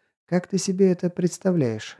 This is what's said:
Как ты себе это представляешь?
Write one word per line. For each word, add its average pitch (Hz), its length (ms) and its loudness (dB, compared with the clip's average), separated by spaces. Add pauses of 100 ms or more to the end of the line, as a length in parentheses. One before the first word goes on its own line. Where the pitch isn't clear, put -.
(280)
Как 175 180 0
ты 190 140 -2
себе 190 320 2
это 180 180 0
представляешь? 170 920 -2